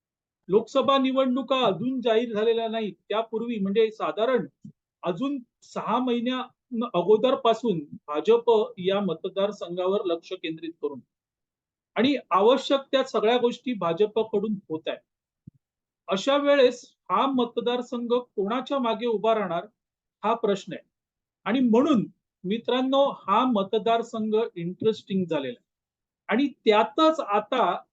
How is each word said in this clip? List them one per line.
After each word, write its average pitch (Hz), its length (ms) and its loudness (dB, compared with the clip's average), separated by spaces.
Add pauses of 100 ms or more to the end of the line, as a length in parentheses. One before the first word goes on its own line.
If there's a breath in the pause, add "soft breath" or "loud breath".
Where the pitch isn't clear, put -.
(500)
लोकसभा 247 480 2
निवडणुका 262 680 2
अजून 226 360 -2
जाहीर 233 320 2
झालेल्या 226 340 0
नाहीत, 220 260 -4 (160)
त्यापूर्वी 226 500 -4
म्हणजे 208 320 2
साधारण 208 800 -2 (340)
अजून 233 360 -4 (220)
सहा 202 380 -4
महिन्या 254 400 -2 (540)
अगोदरपासून 214 840 2 (280)
भाजप 220 720 2
या 190 220 0
मतदारसंघावर 190 1080 -2
लक्ष - 280 -4
केंद्रित 330 380 -10 (100)
करून 247 180 -8 (960)
आणि 254 220 2 (140)
आवश्यक 247 480 4 (120)
त्या 269 120 2
सगळ्या 226 340 0
गोष्टी 240 360 -2
भाजपकडून 208 800 -2 (160)
होत 160 180 -8
आहेत. 139 120 -6 (1080)
अशा 196 300 0
वेळेस 285 580 2 (160)
हा 226 160 2
मतदारसंघ 240 840 -4
कोणाच्या 247 640 -4
मागे 233 260 -2
उभा 220 300 0
राहणार 185 320 -4 (560)
हा 214 100 0
प्रश्न 202 400 -2
आहे. - 160 -14 (540)
आणि 220 160 0
म्हणून 247 460 4 (380)
मित्रांनो, 262 680 0
हा 202 340 0
मतदारसंघ 220 880 0 (200)
इंटरेस्टिंग 185 720 -2
झालेला 139 340 -4
आहे. - 60 -20 (640)
आणि 247 200 0
त्यातच 247 720 2
आता 208 640 -2 (120)